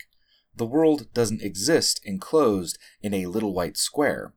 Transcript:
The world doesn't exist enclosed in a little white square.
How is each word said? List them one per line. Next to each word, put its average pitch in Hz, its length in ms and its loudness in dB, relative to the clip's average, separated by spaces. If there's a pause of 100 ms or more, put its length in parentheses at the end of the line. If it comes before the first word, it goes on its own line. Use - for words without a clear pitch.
(560)
The 120 100 -4
world 151 480 2
doesn't 107 300 0
exist 104 600 0
enclosed 98 760 0 (240)
in 101 100 -2
a 95 140 -2
little 101 260 -2
white 87 240 -2
square. 87 600 -2